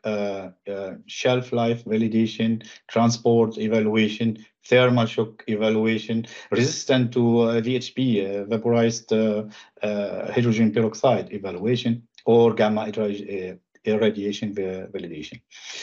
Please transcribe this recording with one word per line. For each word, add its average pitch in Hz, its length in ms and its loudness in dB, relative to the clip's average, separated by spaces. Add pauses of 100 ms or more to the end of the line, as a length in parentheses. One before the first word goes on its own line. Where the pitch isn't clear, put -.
uh, 101 460 -6 (200)
uh, 98 220 -8 (160)
shelf 127 460 -2
life 117 320 0
validation, 113 840 0 (200)
transport 117 720 2
evaluation, 110 880 0 (220)
thermal 123 400 6
shock - 400 -4
evaluation, 110 800 0 (240)
resistant 127 640 0
to, 117 280 4
uh, 117 200 2
V 127 160 -2
H - 180 -8
P, 117 300 0
uh, 98 180 -6
vaporized, 117 680 0
uh, 107 340 0 (360)
uh, 101 500 -4
hydrogen 113 400 2
peroxide 110 600 0
evaluation, 107 720 -4 (220)
or 117 280 6
gamma 107 320 0
irradi-, 101 640 -6
uh, 92 40 -14 (280)
irradiation 104 720 -2
va-, 92 400 -6
validation. 82 480 -12 (420)